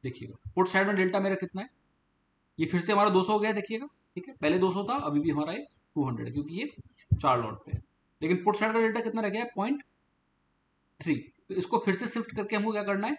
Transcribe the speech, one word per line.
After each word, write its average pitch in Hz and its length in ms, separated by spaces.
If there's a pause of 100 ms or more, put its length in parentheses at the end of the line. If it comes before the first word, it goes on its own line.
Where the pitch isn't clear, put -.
देखिएगा - 500
पुट 180 140
साइड 196 180
में 202 100
डेल्टा 185 240
मेरा 196 160
कितना 190 260
है? 269 60 (880)
ये 160 80
फिर 175 140
से 202 120
हमारा 202 180
दो 185 120
सौ 214 100
हो 214 60
गया, 214 160
देखिएगा, 220 320 (300)
ठीक 180 120
है? - 80
पहले 156 220
दो 185 140
सौ 196 120
था, 185 160
अभी 147 200
भी 165 100
हमारा 151 220
ये 285 140 (300)
टू 143 80
हंड्रेड 120 220
है, 120 60
क्योंकि 147 220
ये 262 180 (420)
चार 127 260
load 107 260
पे - 60
है। 104 100 (380)
लेकिन 180 240
put 208 120
side 220 160
का 226 80
डेल्टा 226 200
कितना 226 220
रह 208 60
गया 214 140
है? 240 140
पॉइंट 262 260 (1200)
थ्री। 160 140 (340)
तो 190 60
इसको 185 240
फिर 196 180
से 233 120
shift - 280
करके 208 200
हमको 214 160
क्या 208 120
करना 202 220
है? 294 120